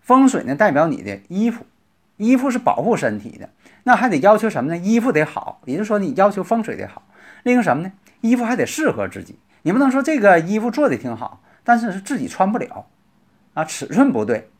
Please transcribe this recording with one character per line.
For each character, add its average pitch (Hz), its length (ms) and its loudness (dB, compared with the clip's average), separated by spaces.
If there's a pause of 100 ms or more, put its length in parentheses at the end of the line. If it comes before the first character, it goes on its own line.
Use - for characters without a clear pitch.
风 262 280 6
水 202 140 0
呢 135 140 -4
代 208 160 2
表 151 160 2
你 139 140 -6
的 98 260 -10
衣 214 240 -2
服， - 120 -12 (520)
衣 233 200 2
服 262 140 0
是 240 80 -2
保 - 240 0
护 202 140 0
身 117 220 -2
体 110 200 -16
的， - 100 -18 (360)
那 247 120 4
还 233 140 0
得 165 80 0
要 202 180 6
求 214 140 0
什 151 120 -4
么 156 120 -4
呢？ - 20 -6
衣 208 240 2
服 247 100 -2
得 151 140 2
好， - 400 -12
也 131 140 -6
就 208 40 -4
是 208 60 -6
说 208 100 0
你 180 160 -4
要 196 160 4
求 190 120 -6
风 226 200 -2
水 139 140 -8
得 98 100 -10
好。 - 180 -20 (400)
另 247 100 2
一 - 20 4
个 240 60 2
什 165 120 2
么 147 80 -4
呢？ 190 100 -10 (280)
衣 233 160 2
服 247 80 -2
还 233 100 -2
得 180 120 -2
适 302 240 -2
合 104 180 -4
自 92 160 -12
己， - 140 -20 (240)
你 156 100 -2
不 233 60 2
能 269 120 4
说 262 120 0
这 311 160 0
个 196 200 6
衣 190 220 -2
服 240 100 -4
做 294 180 0
得 131 100 -2
挺 120 180 -8
好， - 260 -14 (220)
但 240 140 2
是 226 140 -4
是 190 80 -8
自 247 180 -6
己 139 100 -6
穿 196 240 -2
不 233 60 -4
了 - 280 -12 (680)
啊， 160 100 -4
尺 - 220 -10
寸 254 260 2
不 110 120 0
对 110 360 -4